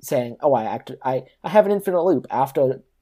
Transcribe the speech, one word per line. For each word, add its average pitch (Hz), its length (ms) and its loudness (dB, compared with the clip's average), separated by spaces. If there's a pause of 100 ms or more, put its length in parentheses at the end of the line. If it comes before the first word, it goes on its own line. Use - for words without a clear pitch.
saying, 120 400 -4
"Oh, 143 140 2
I 110 100 0
act-, 113 280 -8 (100)
I, 131 220 -2 (180)
I - 60 -6
have 202 180 6
an 202 60 0
infinite 190 300 -2
loop. 170 280 2
After 131 500 0 (220)